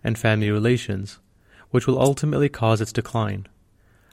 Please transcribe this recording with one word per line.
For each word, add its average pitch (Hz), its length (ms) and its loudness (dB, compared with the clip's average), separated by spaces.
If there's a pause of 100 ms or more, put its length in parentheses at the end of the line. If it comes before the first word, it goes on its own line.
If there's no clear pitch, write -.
and 113 160 -2
family 107 320 2
relations, 104 680 -2 (520)
which 123 160 2
will 131 120 2
ultimately 139 480 2
cause 113 320 0
its 107 140 -4
decline. 104 540 -4 (640)